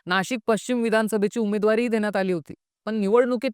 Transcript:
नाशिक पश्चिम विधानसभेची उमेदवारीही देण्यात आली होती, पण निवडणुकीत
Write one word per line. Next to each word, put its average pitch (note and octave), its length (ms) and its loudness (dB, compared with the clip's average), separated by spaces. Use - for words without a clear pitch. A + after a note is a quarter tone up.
नाशिक F#3+ 420 -2
पश्चिम A#3 360 0
विधानसभेची A3 560 0
उमेदवारीही G#3+ 480 2
देण्यात G#3+ 280 -2
आली F#3+ 160 0
होती, E3+ 220 -6
पण G#3+ 100 -4
निवडणुकीत A#3 580 2